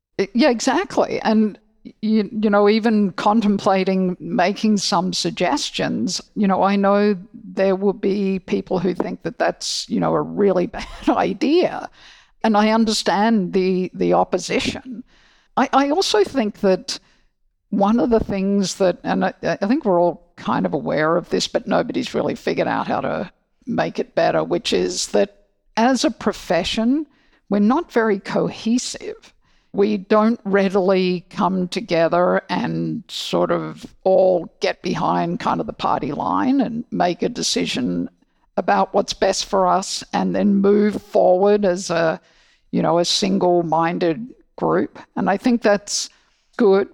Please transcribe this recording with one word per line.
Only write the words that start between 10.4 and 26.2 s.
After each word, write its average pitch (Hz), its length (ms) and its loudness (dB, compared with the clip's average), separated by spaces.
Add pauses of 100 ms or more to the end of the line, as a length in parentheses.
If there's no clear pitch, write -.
<laughs> - 0 -
bad - 420 -6
idea. 214 800 0 (520)
And 220 140 2
I 214 140 4
understand 214 840 2
the, 185 420 0
the 175 200 0
opposition. 185 880 -2 (540)
I, 247 160 2
I 277 160 4
also 392 340 2
think 220 380 -2
that 185 380 0 (680)
one 202 300 2
of 302 120 0
the 220 80 4
things 196 560 -2
that, 180 280 0
and 185 220 -2
I, 185 80 -4 (100)
I 165 240 -2
think 269 160 0
we're 180 160 2
all 175 360 -2
kind 117 300 -2
of 175 80 -4
aware 156 420 0
of 175 140 -4
this, - 180 -2
but - 200 -4
nobody's - 460 -2
really 139 220 -2
figured - 320 -4
out 113 200 -4
how - 140 -2
to 80 300 -6 (340)
make 165 340 -4
it - 160 -10
better, 160 280 0
which 165 300 -4
is 180 340 -2
that - 400 -2 (300)
as 240 280 2
a 302 60 0
profession, 226 920 -2 (440)